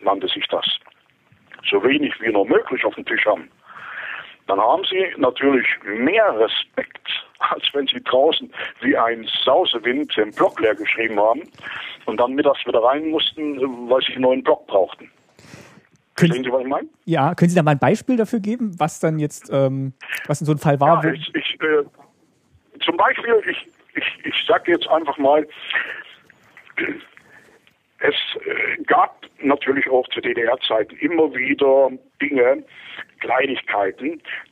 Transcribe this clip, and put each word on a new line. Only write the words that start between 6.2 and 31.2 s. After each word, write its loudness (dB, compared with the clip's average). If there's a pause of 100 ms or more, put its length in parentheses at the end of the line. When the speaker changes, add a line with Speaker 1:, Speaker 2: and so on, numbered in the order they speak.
Speaker 1:
Respekt, -2 (300)
als -4 (100)
wenn -2
sie -4
draußen 2 (280)
wie 0
ein -2 (160)
Sausewind 0
den 0
Block 0
leer 2
geschrieben -2
haben 2 (640)
und -4
dann 2
mittags 2
wieder 2
rein 2
mussten, -2 (280)
weil 4
sie -4
einen -4
neuen 2
Block 0
brauchten. -2 (1040)
Speaker 2:
Können 4
Speaker 1:
Verstehen -2
Sie, 2
was 4
ich -6
meine? -4 (160)
Speaker 2:
Ja, 2
können 4
Sie 2
da 6
mal 4
ein 2
Beispiel 2
dafür 0
geben, -4
was -2
dann 0
jetzt, -6
ähm, 0 (340)
was -4
denn -4
so 2
ein 0
Fall 2
war, 6
Speaker 1:
Ja, 2
Speaker 2:
wo -4
Speaker 1:
ich, -12
ich, -6
äh, 2 (960)
zum -2
Beispiel, 2
ich, -8 (280)
ich, -4 (200)
ich -6 (120)
sag 2
jetzt 0
einfach 0
mal, 4 (2500)
es, 2 (300)
äh, -4
gab 4 (260)
natürlich 0
auch 2
zu -6
D-D-R-Zeiten -2
immer 0